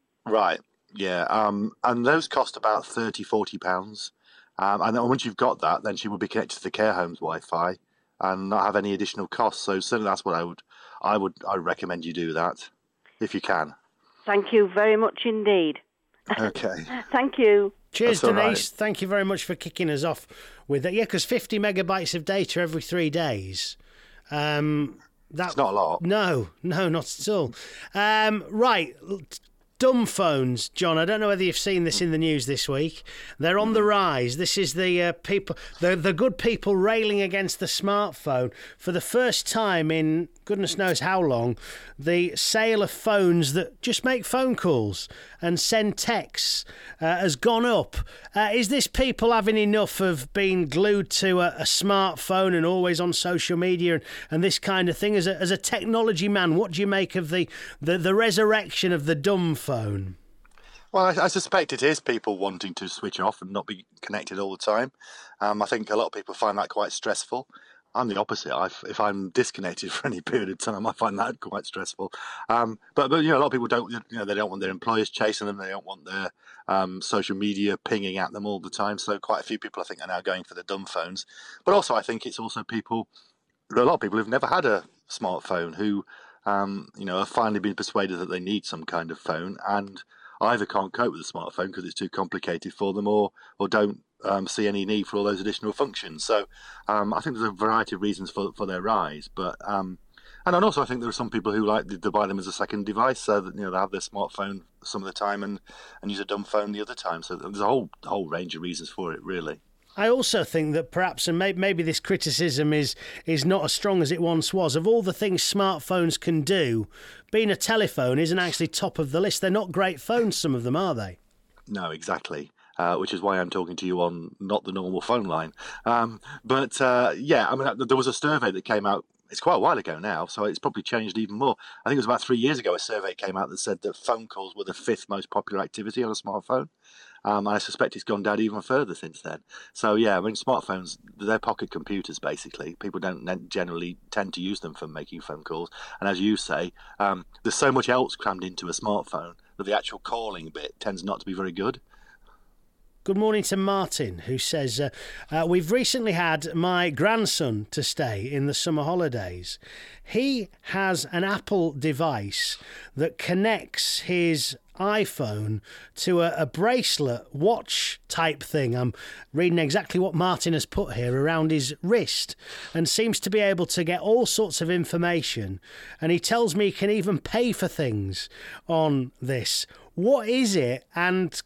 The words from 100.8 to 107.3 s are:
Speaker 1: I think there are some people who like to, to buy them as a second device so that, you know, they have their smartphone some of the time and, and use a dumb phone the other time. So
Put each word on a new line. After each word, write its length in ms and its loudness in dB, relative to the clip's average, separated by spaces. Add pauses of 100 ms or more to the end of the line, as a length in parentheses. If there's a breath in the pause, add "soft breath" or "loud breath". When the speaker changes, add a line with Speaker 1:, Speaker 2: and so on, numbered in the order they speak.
Speaker 1:
I 40 4
think 140 -4
there 100 -4
are 40 -6
some 160 -4
people 240 0
who 120 4
like 220 2
to, 100 -8
to 140 -2
buy 160 4
them 120 -4
as 80 -8
a 40 -8
second 340 -4
device 340 2
so 200 2
that, 160 -10
you 60 -8
know, 100 -6
they 60 -2
have 140 0
their 100 -4
smartphone 600 -6 (220)
some 200 -8
of 40 -8
the 60 -10
time 300 -4
and, 160 -6 (420 loud breath)
and 100 -6
use 80 -4
a 60 -4
dumb 180 -4
phone 280 -2
the 100 -6
other 140 -8
time. 280 -6
So 120 -8